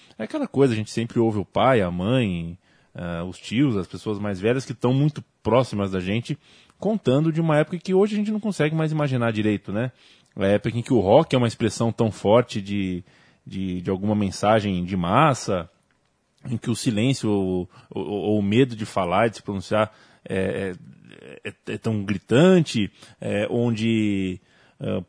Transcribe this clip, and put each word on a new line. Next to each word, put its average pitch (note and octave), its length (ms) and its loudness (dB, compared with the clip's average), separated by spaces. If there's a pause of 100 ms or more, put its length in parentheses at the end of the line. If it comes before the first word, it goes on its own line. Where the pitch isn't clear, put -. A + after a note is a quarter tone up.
(180)
é A3 60 -8
aquela C#4+ 240 -6
coisa, C3 260 2
a - 20 -2
gente G#2+ 160 -6
sempre A#2 280 -4
ouve A2+ 200 2
o F#2 60 -4
pai, A2+ 360 2
a F2+ 100 0
mãe, F2+ 680 -2 (360)
ah, F2 300 -8
os F#2 140 -12
tios, B2 380 0
as F#2 120 -2
pessoas G2+ 320 -8
mais G2+ 200 -6
velhas B2 260 0
que - 60 -10
estão B2 220 0
muito C#3+ 300 0 (180)
próximas G#2+ 500 0
da F#2+ 80 -2
gente, G#2+ 380 -4 (420)
contando E3 520 0
de D#3+ 100 -2
uma D#3 160 2
época D#3 200 0
que F#3 160 -6
hoje G#3 220 2
a - 20 -2
gente G#3 140 -2
não G#3+ 80 -2
consegue D#3+ 360 -2
mais D#3 160 0
imaginar C3 400 0
direito, G#2 400 0
né? A#2 200 -4 (440)
A G2 120 0
época G#2 300 2
em A#2+ 40 -4
que C3+ 120 -2
o A#2 60 6
rock A#2+ 360 4
é - 20 6
uma B2 100 2
expressão A2+ 440 -2
tão A2+ 200 0
forte A2+ 500 2
de, F#2+ 420 -4 (420)
de, F#2+ 360 -6
de F#2 80 -6
alguma G2 260 0
mensagem G2+ 680 0
de F#2+ 140 -4
massa, G2+ 720 0 (800)
em A#2+ 80 -4
que - 120 -6
o A2+ 60 0
silêncio A2+ 540 0
ou, F#2 400 0 (200)
ou, G2 160 -8
ou G#2 340 0
o G2+ 40 0
medo A#2 320 4
de G#2+ 100 -6
falar, G2 440 2
de G#2 80 -14
se - 60 -20
pronunciar G#2 500 -2 (340)
é, F#2+ 460 -4 (680)
é, - 60 -8
é, - 240 -12
é G#2+ 40 -6
tão G#2+ 260 -4
gritante, A#2+ 880 4 (300)
é, G#2 280 -2
onde, G#2+ 920 0 (380)
é, G2+ 300 -6